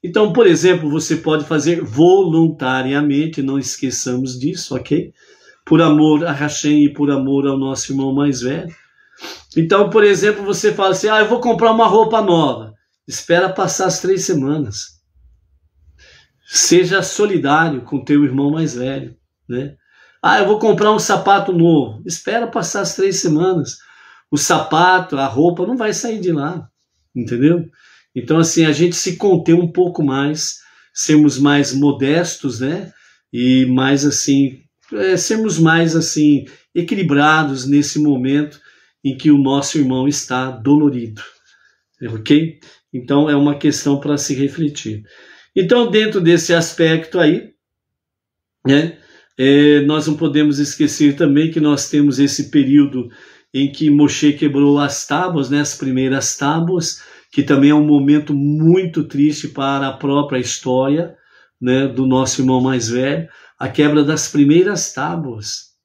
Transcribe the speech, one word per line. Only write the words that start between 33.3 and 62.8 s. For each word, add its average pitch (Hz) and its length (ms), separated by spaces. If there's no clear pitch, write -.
E 127 340
mais, 135 380
assim, 139 560
é, 190 240
sermos 214 420
mais, 165 360
assim, 151 520
equilibrados 151 920
nesse 143 340
momento 143 600
em 131 120
que 156 140
o 143 80
nosso 139 400
irmão 131 300
está 131 420
dolorido, 123 720
ok? 147 460
Então, 139 360
é 143 80
uma 143 200
questão 143 440
para 147 160
se 143 180
refletir. 135 680
Então, 220 360
dentro 214 300
desse 170 340
aspecto 165 640
aí, 165 300
né, 147 320
é, 143 440
nós 151 240
não 156 80
podemos 147 440
esquecer 143 580
também 151 340
que 160 100
nós 147 280
temos 143 300
esse 139 320
período 135 580
em 139 180
que 151 200
Moshe 147 420
quebrou 143 460
as 143 280
tábuas, 160 420
né, 143 120
as 143 140
primeiras 131 640
tábuas, 165 640
que 143 120
também 139 280
é 151 40
um 151 120
momento 147 480
muito 160 720
triste 147 440
para 139 400
a 135 40
própria 139 460
história, 135 800
né, 127 260
do 131 200
nosso 131 340
irmão 127 200
mais 127 280